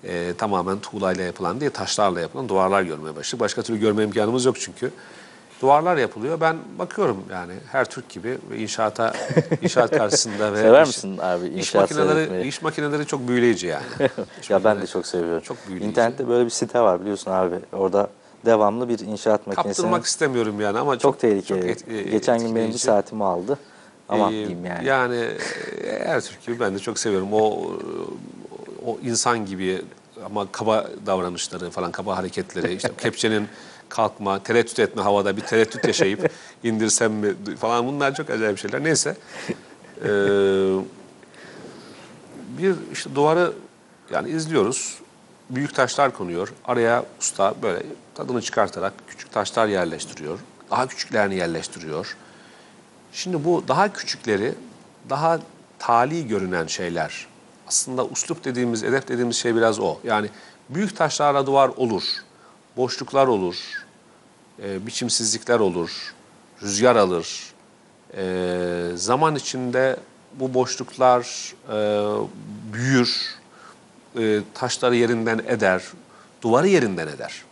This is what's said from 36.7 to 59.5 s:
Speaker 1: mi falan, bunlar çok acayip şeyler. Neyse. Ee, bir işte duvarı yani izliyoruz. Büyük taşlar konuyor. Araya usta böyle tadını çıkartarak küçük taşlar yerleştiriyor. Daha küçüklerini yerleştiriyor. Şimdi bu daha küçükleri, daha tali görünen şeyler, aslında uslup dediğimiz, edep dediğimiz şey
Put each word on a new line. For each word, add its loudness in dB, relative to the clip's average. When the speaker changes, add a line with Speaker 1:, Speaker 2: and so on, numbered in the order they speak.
Speaker 1:
mi 0
falan, 0
bunlar 0
çok -8
acayip 0
şeyler. -4
Neyse. 0
Ee, -2
bir 2
işte -8
duvarı 4
yani -2
izliyoruz. 0
Büyük -4
taşlar 2
konuyor. -6
Araya 2
usta 0
böyle -2
tadını -4
çıkartarak -2
küçük -18
taşlar 0
yerleştiriyor. -4
Daha 0
küçüklerini -2
yerleştiriyor. -6
Şimdi -4
bu 2
daha 2
küçükleri, -2
daha 2
tali 2
görünen 0
şeyler, -6
aslında -2
uslup -6
dediğimiz, 0
edep 0
dediğimiz 0
şey 0